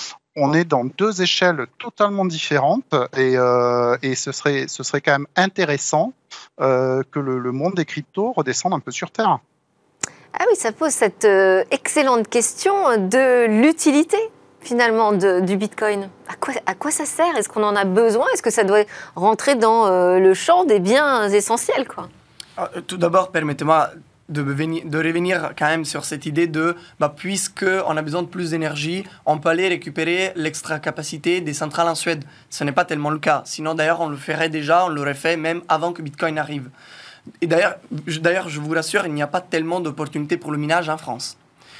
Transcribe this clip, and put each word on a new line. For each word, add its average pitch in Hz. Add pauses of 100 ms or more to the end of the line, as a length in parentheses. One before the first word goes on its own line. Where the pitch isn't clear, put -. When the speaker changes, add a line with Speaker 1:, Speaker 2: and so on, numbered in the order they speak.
(380)
Speaker 1:
on 143
est 170
dans 135
deux 185
échelles 175 (140)
totalement 202
différentes 160 (240)
et, 131
euh, 123
et 131
ce 131
serait, 135
ce -
serait 143
quand 147
même 143
intéressant, 180 (480)
euh, 131 (100)
que 151
le, 135
le 123
monde 156
des 170
cryptos 202
redescende 156
un 151
peu -
sur -
Terre. 190 (1000)
Speaker 2:
Ah -
oui, 440
ça 226
pose 302
cette, -
euh, 190
excellente 262
question - (340)
de 247
l'utilité 294 (440)
finalement 226
de, 185
du 190
Bitcoin. 208 (180)
À -
quoi, - (140)
à 190
quoi 294
ça 302
sert ? 320
Est-ce 208
qu'on 214
en 208
a 196
besoin ? 226
Est-ce -
que 226
ça 220
doit 208 (320)
rentrer 220
dans, 220
euh, 180
le 190
champ 359
des 214
biens 240
essentiels, 220
quoi ? 175 (480)
Speaker 3:
Ah, 175
euh, 175
tout 185
d'abord, 175
permettez-moi 151 (400)
de 147
venir, 156
de 151
revenir 165
quand 151
même 160
sur 143
cette 143
idée 165
de, 165 (200)
bah, 147
puisque 190 (200)
on 156
a 156
besoin 156
de 170
plus 175
d'énergie, 160 (220)
on 156
peut 156
aller 180
récupérer 175
l'extra 156
capacité 160
des 151
centrales 160
en 165
Suède. 160 (260)
Ce -
n'est 143
pas 175
tellement 147
le 151
cas. 147
Sinon, 156
d'ailleurs, 160
on 165
le 147
ferait 156
déjà, 156
on 175
l'aurait 143
fait 160
même 165
avant 165
que 175
Bitcoin 156
arrive. 147 (720)
Et 170
d'ailleurs, 170 (320)
je, 160
d'ailleurs, 175
je 151
vous 151
rassure, 160
il 156
n'y 147
a 147
pas 180
tellement 170
d'opportunités 151
pour 151
le 147
minage 156
en 156
France. 127 (420)